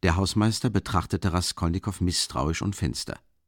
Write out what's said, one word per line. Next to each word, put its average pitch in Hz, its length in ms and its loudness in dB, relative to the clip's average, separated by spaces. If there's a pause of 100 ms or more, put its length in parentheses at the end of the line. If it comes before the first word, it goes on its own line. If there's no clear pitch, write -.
Der 87 120 4
Hausmeister 107 540 2
betrachtete 95 600 0
Raskolnikow 87 720 -2
misstrauisch 82 600 0
und 98 140 -2
finster. - 440 -4 (280)